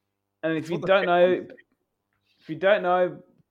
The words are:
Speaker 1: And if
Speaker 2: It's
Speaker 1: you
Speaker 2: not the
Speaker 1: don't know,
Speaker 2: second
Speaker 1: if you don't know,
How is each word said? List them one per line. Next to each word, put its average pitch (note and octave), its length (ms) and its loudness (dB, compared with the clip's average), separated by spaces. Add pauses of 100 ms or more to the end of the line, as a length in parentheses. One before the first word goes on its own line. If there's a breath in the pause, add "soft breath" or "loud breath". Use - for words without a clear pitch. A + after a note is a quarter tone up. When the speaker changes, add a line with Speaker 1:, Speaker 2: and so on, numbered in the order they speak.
(420)
Speaker 1:
And D#3+ 100 -2
if D#3 100 -4
Speaker 2:
It's - 60 -14
Speaker 1:
you D#3 80 -4
Speaker 2:
not D3 40 -8
the F3 60 -6
Speaker 1:
don't F#3+ 180 2
know, F3 300 2
Speaker 2:
second - 160 -10 (880)
Speaker 1:
if - 100 -20
you D#3 60 -10
don't F#3+ 280 2
know, F3+ 340 0 (340)